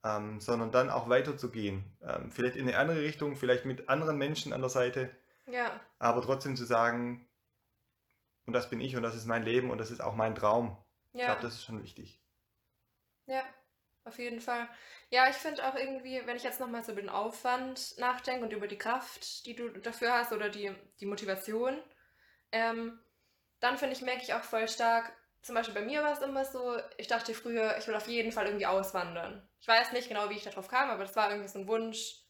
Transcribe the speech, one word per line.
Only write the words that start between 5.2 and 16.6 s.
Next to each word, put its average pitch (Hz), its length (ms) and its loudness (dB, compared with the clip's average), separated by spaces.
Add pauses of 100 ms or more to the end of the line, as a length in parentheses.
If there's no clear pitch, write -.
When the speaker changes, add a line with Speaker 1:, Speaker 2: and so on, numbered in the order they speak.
Speaker 2:
Ja. 247 320 -4 (200)
Speaker 1:
aber 117 220 4
trotzdem 131 340 0
zu 120 100 -6
sagen, 120 640 2 (1200)
"Und 120 80 -6
das 120 160 2
bin 117 120 -4
ich 131 140 -4
und 117 80 -2
das 113 120 -2
ist 113 100 -8
mein 117 180 0
Leben 123 280 2
und 117 60 -2
das 113 140 -4
ist 120 100 -10
auch 107 140 -2
mein 110 200 2
Traum." 110 420 4 (360)
Ich 240 80 -12
Speaker 2:
Ja. 247 60 2
Speaker 1:
glaub, 233 140 0
das 117 140 -4
ist - 100 -14
schon 110 180 -8
wichtig. - 360 -18 (1040)
Speaker 2:
Ja, 262 180 -2 (640)
auf 226 140 -16
jeden 240 220 -6
Fall. 240 260 -2 (420)
Ja, 254 200 8
ich 269 60 0
find 302 280 -4
auch 262 120 0
irgendwie, 262 500 -4
wenn 240 100 -2
ich 240 80 -8
jetzt 254 160 -4
noch 254 80 -4